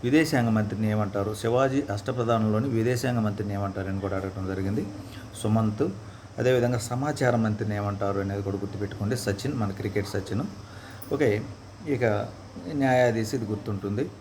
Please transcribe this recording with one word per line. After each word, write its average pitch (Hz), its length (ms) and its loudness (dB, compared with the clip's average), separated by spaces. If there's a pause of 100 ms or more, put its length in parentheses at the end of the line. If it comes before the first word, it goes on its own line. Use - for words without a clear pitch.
విదేశాంగ 135 440 4 (100)
మంత్రిని 107 360 0
ఏమంటారు, 101 480 0
శివాజీ 131 400 2 (160)
అష్టప్రధానుల్లోని 113 800 2
విదేశాంగ 120 480 2
మంత్రిని 101 340 -2
ఏమంటారు 95 320 -2
అని 98 140 -2
కూడా 95 140 0
అడగడం 95 340 -4
జరిగింది. 101 300 0 (580)
సుమంత్, 110 440 2 (520)
అదేవిధంగా 120 520 4
సమాచార 127 460 2 (100)
మంత్రిని 104 360 0
ఏమంటారు 101 440 0
అనేది 101 160 -2
కూడా 98 220 -2
గుర్తుపెట్టుకోండి. 101 520 -4 (100)
సచిన్, 127 360 -2
మన 98 180 0
క్రికెట్ 101 360 -2
సచిన్. 110 320 -2 (680)
ఓకే, 147 160 4 (680)
ఇక 120 80 2 (800)
న్యాయాధీశి 123 560 4
ఇది 110 160 -4
గుర్తుంటుంది. 101 520 -2 (140)